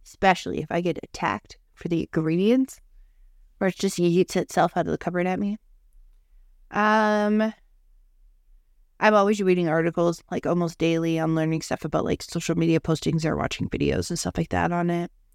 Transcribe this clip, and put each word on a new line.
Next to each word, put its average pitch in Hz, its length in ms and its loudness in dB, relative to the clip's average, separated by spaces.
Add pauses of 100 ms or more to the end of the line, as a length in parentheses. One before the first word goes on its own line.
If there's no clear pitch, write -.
especially - 560 0
if 156 100 -10
I 175 120 -2
get 170 200 -4
attacked - 540 -8 (180)
for - 120 -16
the 170 260 -2
ingredients, 190 680 0 (760)
where 196 100 0
it 180 80 -2
just 196 220 -2
yeets 175 360 2
itself 175 420 0
out 165 100 0
of 165 40 -4
the 156 80 -2
cupboard 180 300 -4
at 185 100 -4
me. 202 200 -4 (1120)
Um, 214 800 2 (1500)
I'm 214 160 4
always 202 260 4
reading 180 280 2
articles, 165 600 0
like, - 140 -6
almost 175 340 0
daily 165 420 0
on 160 160 0
learning 160 260 0
stuff - 220 -6
about, - 200 -2
like, - 180 -2
social - 340 -4
media 165 240 2
postings 156 440 -2
or 151 120 0
watching - 320 -4
videos 73 420 -2
and 170 80 -4
stuff - 180 -6
like 165 120 -2
that 175 240 0
on 175 180 0
it. 170 220 -4 (220)